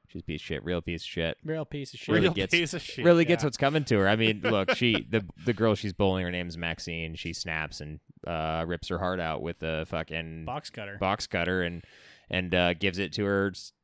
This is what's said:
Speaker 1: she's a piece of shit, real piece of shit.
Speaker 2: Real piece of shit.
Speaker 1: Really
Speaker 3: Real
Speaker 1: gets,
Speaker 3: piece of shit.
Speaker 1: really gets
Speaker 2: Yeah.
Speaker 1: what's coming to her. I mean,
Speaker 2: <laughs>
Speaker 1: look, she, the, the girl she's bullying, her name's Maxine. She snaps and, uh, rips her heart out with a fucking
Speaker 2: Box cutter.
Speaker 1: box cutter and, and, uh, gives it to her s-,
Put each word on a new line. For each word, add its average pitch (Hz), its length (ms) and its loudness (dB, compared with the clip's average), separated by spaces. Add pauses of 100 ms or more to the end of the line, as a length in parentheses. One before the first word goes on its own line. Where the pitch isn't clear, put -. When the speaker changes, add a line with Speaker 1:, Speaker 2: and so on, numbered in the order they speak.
Speaker 1:
she's 90 140 -14
a - 40 -14
piece 76 160 -6
of - 40 -16
shit, 71 180 -6
real 87 180 -2
piece 85 220 -6
of - 40 -12
shit. 82 360 -2
Speaker 2:
Real 156 220 -6
piece 143 280 -10
of 127 60 -16
shit. - 140 -14
Speaker 1:
Really 170 140 4
Speaker 3:
Real 170 60 2
Speaker 1:
gets, 190 200 0
Speaker 3:
piece 170 220 2
of 165 60 -4
shit. - 240 -8
Speaker 1:
really 170 200 8
gets 170 180 2
Speaker 2:
Yeah. 151 40 2
Speaker 1:
what's 127 100 -4
coming 147 280 2
to 110 140 4
her. 95 80 6
I 104 80 6
mean, 110 260 2
Speaker 2:
<laughs> - 20 -12
Speaker 1:
look, 98 320 2
she, 110 340 2
the, 110 140 2 (220)
the 120 80 2
girl 107 220 4
she's 98 180 -4
bullying, 92 320 2
her 90 60 -4
name's 87 260 -6
Maxine. 82 580 -6
She 82 180 -8
snaps 78 480 -6
and, 76 180 -10 (260)
uh, 80 420 -2
rips 87 220 -4
her 90 80 -2
heart 90 220 -2
out 80 240 -4
with 82 180 -6
a 80 240 -2
fucking 80 600 -6
Speaker 2:
Box 139 260 -10
cutter. 101 280 -12
Speaker 1:
box 98 280 0
cutter 90 340 0
and, 85 220 -4 (480)
and, 92 240 -2
uh, 90 180 6
gives 90 240 0
it 92 160 -2
to 101 120 -2
her 98 280 2
s-, - 200 -16 (100)